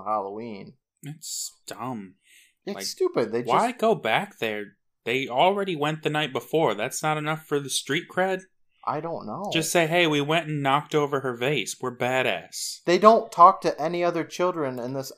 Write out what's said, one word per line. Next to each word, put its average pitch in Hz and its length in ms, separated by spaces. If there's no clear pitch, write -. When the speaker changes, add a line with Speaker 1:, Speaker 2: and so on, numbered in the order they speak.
Speaker 1:
Halloween. 104 680
Speaker 2:
It's - 540
dumb. 107 480
Speaker 1:
It's 196 100
Speaker 2:
Like, 196 100
Speaker 1:
stupid. 196 460
They 117 120
Speaker 2:
why 165 260
Speaker 1:
just 240 100
Speaker 2:
go 220 160
back 139 440
there? 104 380
They 135 240
already 190 480
went 151 260
the 160 80
night 151 240
before. 135 400
That's 107 300
not 156 140
enough 156 280
for 147 140
the 139 100
street 156 420
cred? 185 300
Speaker 1:
I 143 140
don't 165 260
know. 165 260
Speaker 2:
Just 160 180
say, 170 140
"Hey, 170 220
we 151 120
went 156 280
and 151 160
knocked 139 320
over 147 240
her 127 160
vase. 123 440
We're 123 160
badass." 123 880
Speaker 1:
They 175 120
don't 214 340
talk 185 300
to - 180
any 175 240
other 170 200
children 160 560
in 123 140
this 135 240